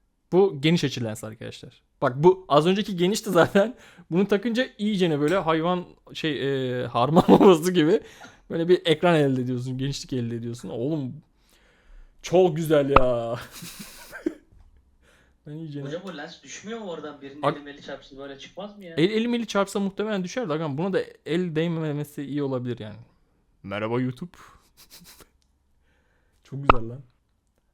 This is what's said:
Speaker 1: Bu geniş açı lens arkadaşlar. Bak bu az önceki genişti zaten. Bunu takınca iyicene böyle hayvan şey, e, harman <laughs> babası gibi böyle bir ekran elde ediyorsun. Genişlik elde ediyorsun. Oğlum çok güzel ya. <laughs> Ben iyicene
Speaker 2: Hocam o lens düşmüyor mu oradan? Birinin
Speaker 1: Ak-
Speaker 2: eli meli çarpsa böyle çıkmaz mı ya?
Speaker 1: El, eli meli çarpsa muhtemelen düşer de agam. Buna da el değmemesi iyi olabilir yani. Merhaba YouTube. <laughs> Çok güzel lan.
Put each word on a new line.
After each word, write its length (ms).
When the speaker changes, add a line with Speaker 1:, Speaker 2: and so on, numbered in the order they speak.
Speaker 1:
Bu 300
geniş 220
açı 200
lens 200
arkadaşlar. 580
Bak 220
bu 240
az 200
önceki 300
genişti 320
zaten. 460
Bunu 160
takınca 500
iyicene 420
böyle 180
hayvan 480
şey, 680
e, 40
harman 400
<laughs> 20
babası 440
gibi 300
böyle 180
bir 180
ekran 300
elde 260
ediyorsun. 360
Genişlik 360
elde 220
ediyorsun. 340
Oğlum 440
çok 340
güzel 340
ya. 540
<laughs> 60
Ben 60
iyicene 320
Speaker 2:
Hocam 200
o 120
lens 260
düşmüyor 360
mu 120
oradan? 300
Birinin 200
Speaker 1:
Ak- 160
Speaker 2:
eli 60
meli 180
çarpsa 360
böyle 220
çıkmaz 380
mı 80
ya? 120
Speaker 1:
El, 140
eli 160
meli 200
çarpsa 320
muhtemelen 440
düşer 260
de 40
agam. 240
Buna 160
da 80
el 300
değmemesi 680
iyi 200
olabilir 360
yani. 160
Merhaba 380
YouTube. 300
<laughs> 60
Çok 260
güzel 200
lan. 120